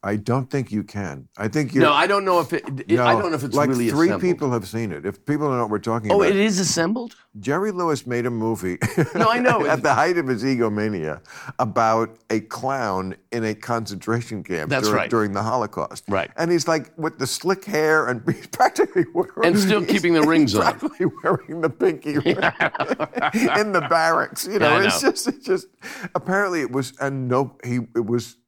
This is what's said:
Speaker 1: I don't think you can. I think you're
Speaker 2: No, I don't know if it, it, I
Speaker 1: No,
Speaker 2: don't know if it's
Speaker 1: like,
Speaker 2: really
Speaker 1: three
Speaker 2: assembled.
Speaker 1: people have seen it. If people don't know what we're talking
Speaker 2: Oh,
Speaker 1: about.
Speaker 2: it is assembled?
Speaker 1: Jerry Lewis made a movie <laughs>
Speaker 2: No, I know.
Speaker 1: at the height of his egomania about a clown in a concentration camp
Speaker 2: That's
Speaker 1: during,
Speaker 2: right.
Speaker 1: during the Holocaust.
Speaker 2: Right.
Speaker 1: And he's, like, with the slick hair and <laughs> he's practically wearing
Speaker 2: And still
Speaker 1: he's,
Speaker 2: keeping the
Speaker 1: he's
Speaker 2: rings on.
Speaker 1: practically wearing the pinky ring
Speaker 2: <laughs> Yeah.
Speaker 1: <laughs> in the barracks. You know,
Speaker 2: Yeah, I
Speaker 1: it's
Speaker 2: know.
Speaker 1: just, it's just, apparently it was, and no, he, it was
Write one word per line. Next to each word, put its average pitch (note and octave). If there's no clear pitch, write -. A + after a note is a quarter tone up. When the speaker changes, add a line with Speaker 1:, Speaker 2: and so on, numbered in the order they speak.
Speaker 1:
I G2+
don't B2
think C3+
you G#2
can. D#2+
I G#2
think C#3+
you're -
Speaker 2:
No, D3+
I D3+
don't G3
know F3+
if D#3+
it, -
it, E3+
I -
Speaker 1:
No, A2+
Speaker 2:
don't F3
know D#3
if B2+
it's B2+
Speaker 1:
like, C#3+
Speaker 2:
really A#2+
Speaker 1:
three D#3+
Speaker 2:
assembled. G3+
Speaker 1:
people E3+
have A2
seen A2+
it. D2
If -
people D3
don't B2+
know A#2+
what G#2+
we're G#2
talking A2+
Speaker 2:
Oh, G3+
Speaker 1:
about. -
Speaker 2:
it G3+
is G3
assembled? G3
Speaker 1:
Jerry E3+
Lewis E3+
made A#2+
a -
movie A2
<laughs> D#3
Speaker 2:
No, A3
I A#3+
know. B3
Speaker 1:
at C#3+
the C3+
height E3+
of C3+
his A#2
egomania G#2+
about A2+
a A2
clown A2
in A#2
a G#2+
concentration A2
camp D#2+
Speaker 2:
That's C3
Speaker 1:
during, G#2
Speaker 2:
right. E2
Speaker 1:
during G#2+
the G2+
Holocaust. A2
Speaker 2:
Right. F#2+
Speaker 1:
And E3+
he's, E3
like, D#3+
with D#3
the C3
slick F#3+
hair D#3
and B2
<laughs> -
he's -
practically -
wearing -
Speaker 2:
And F3
still G3+
Speaker 1:
he's, F3
Speaker 2:
keeping F3
the D#3+
Speaker 1:
he's D3+
Speaker 2:
rings D3+
on. A2
Speaker 1:
practically -
wearing E3
the D#3+
pinky D3+
ring D#3+
Speaker 2:
<laughs> -
Yeah. D#3+
Speaker 1:
<laughs> G#3
in G#3+
the F3+
barracks. E3
You G3
know, -
Speaker 2:
Yeah, G3
I -
Speaker 1:
it's F#3+
Speaker 2:
know. C#4
Speaker 1:
just, -
it's -
just, F#3
apparently F3+
it B2
was, B2+
and C3+
no, B2+
he, B2
it A#2
was A#2